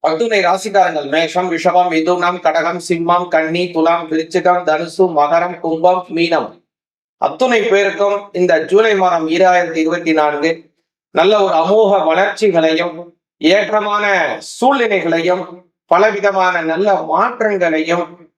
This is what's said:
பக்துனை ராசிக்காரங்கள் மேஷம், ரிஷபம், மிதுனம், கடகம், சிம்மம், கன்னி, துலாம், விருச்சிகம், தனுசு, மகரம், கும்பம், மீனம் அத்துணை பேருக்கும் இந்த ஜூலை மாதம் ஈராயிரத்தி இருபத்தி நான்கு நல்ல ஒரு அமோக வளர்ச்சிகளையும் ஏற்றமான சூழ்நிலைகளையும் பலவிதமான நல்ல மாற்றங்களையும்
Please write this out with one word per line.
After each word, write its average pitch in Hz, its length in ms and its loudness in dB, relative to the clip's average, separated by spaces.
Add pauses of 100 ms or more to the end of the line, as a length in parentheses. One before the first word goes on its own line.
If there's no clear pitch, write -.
பக்துனை 202 440 -2
ராசிக்காரங்கள் 180 640 0
மேஷம், 165 400 -2
ரிஷபம், 180 400 2
மிதுனம், 180 520 0
கடகம், 165 420 -2
சிம்மம், 170 460 0
கன்னி, 160 280 -2 (140)
துலாம், 165 340 0
விருச்சிகம், 170 600 0
தனுசு, 165 360 0 (140)
மகரம், 170 440 0
கும்பம், 170 380 0 (140)
மீனம் 165 340 0 (760)
அத்துணை 240 340 0 (100)
பேருக்கும் 202 460 0 (220)
இந்த 175 140 2 (180)
ஜூலை 214 300 4
மாதம் 170 340 0
ஈராயிரத்தி 175 480 2
இருபத்தி 160 360 0
நான்கு 151 320 0 (680)
நல்ல 190 140 4 (120)
ஒரு 180 160 0
அமோக 196 300 4 (180)
வளர்ச்சிகளையும் 170 880 0 (580)
ஏற்றமான 208 480 -2 (540)
சூழ்நிலைகளையும் 185 880 0 (480)
பலவிதமான 190 800 0
நல்ல 190 240 0 (160)
மாற்றங்களையும் 180 920 -2 (320)